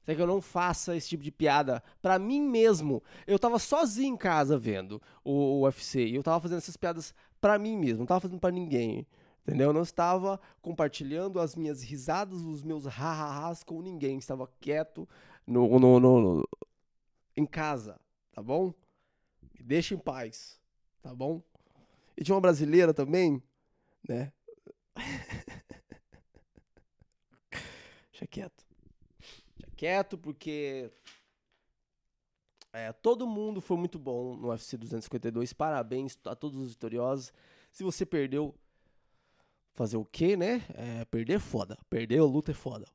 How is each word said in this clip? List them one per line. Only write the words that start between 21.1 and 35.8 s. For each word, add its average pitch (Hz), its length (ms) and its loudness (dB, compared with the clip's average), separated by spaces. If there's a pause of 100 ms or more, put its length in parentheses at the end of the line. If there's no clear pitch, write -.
bom? 139 280 -6 (760)
E 156 80 -8
tinha 180 100 2
uma 196 60 4
brasileira 165 540 6
também, 147 480 2 (680)
né? 127 240 -6 (640)
<laughs> - 2500 -18 (580)
Deixa - 160 -16
quieto. - 400 -14 (880)
Deixa - 240 -20
quieto, 190 400 -2
porque, 147 720 -8 (1800)
é, 113 200 -12
todo 233 360 0
mundo 214 320 -6
foi 175 160 -4
muito 175 200 -4
bom 127 400 -6
no 120 120 -8
U 120 40 -4
F 113 120 -8
C - 120 -12
duzentos 113 280 -10
e - 20 -18
cinquenta 120 220 -6
e - 20 -4
dois. 117 220 -4
Parabéns 135 720 -4